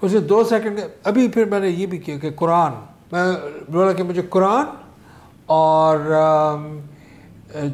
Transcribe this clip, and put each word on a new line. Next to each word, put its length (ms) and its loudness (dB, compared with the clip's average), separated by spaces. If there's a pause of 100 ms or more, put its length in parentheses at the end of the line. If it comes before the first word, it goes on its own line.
اسے 160 2
دو 260 4
سیکنڈ 320 -2
کے، 60 -6 (220)
ابھی 240 2
پھر 160 2
میں 160 -2
نے 80 0
یہ 180 -2
بھی 120 -8
کیا 200 -10
کہ 180 -6
قرآن، 360 2 (400)
میں 200 0 (400)
بولا 200 2
کہ 100 -2
مجھے 280 -4
قرآن 340 2 (840)
اور، 680 2
آم، 680 0 (920)